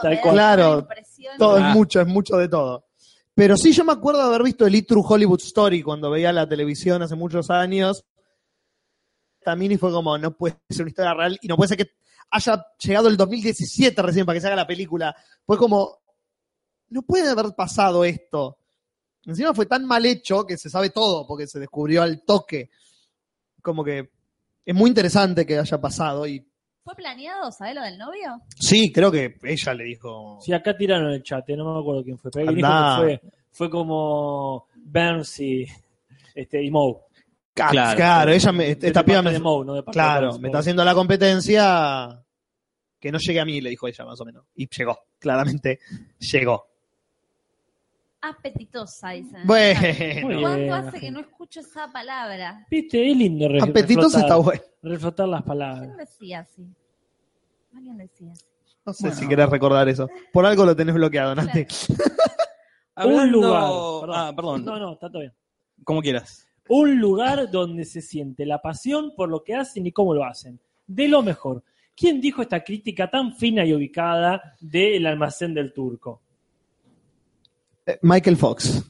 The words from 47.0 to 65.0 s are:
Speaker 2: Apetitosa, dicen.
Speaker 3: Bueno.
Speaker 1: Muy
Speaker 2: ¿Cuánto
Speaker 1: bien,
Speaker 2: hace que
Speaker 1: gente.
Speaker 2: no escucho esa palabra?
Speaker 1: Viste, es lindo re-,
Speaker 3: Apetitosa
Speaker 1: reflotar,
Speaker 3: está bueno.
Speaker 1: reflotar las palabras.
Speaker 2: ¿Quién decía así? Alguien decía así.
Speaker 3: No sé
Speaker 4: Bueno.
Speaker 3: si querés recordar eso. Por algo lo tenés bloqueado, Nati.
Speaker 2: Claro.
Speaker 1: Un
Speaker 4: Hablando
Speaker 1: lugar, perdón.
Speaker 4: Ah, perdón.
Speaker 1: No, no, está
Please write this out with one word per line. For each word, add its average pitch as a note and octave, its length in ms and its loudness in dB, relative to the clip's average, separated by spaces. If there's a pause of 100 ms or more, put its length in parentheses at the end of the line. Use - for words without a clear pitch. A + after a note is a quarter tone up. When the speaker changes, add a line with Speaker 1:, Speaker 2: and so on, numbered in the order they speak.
Speaker 2:
Apetitosa, A#3 880 -14
dicen. - 340 -16
Speaker 3:
Bueno. G#3 340 4 (440)
Speaker 1:
Muy D3 180 -4
Speaker 2:
¿Cuánto C#3+ 160 -2
Speaker 1:
bien, C#3 160 -2
Speaker 2:
hace C3 200 -8
que F4 120 -16
Speaker 1:
gente. C4 60 -12
Speaker 2:
no C#4 160 -14
escucho - 320 -20
esa D4+ 320 -16
palabra? A3+ 800 -12
Speaker 1:
Viste, C#4 420 0
es C#4 60 2
lindo D#3+ 300 2
re-, C#3+ 140 4
Speaker 3:
Apetitosa D#3+ 560 4
Speaker 1:
reflotar, D#3 60 6
Speaker 3:
está D#3 140 4
bueno. E3+ 240 2 (200)
Speaker 1:
reflotar E3+ 460 -4
las D#3+ 160 -4
palabras. C3+ 420 -8
Speaker 2:
¿Quién C3+ 120 -18
decía F3+ 420 -18
así? F3 280 -20 (1080)
Alguien B3+ 220 -20
decía F#3 340 -20
así. E3+ 120 -20 (420)
Speaker 3:
No G3 80 -10
sé F#3+ 140 -6
Speaker 4:
Bueno. D3 140 -6
Speaker 3:
si D3 60 -6
querés C#3 220 4
recordar C#3 380 4
eso. C3 220 -2 (240)
Por F3+ 120 6
algo G3+ 200 6
lo E3+ 100 6
tenés E3 200 0
bloqueado, C#3+ 400 0
Nati. D#3 300 -2
Speaker 2:
Claro. - 240 -10 (1080)
Speaker 1:
Un G#3+ 240 2
Speaker 4:
Hablando B3 180 4
Speaker 1:
lugar, F#3 240 4 (400)
perdón. E3+ 180 -8
Speaker 4:
Ah, D#3 160 -6
perdón. D3 300 -6
Speaker 1:
No, G#3+ 140 -10
no, F#3 140 -10
está E3+ 160 -16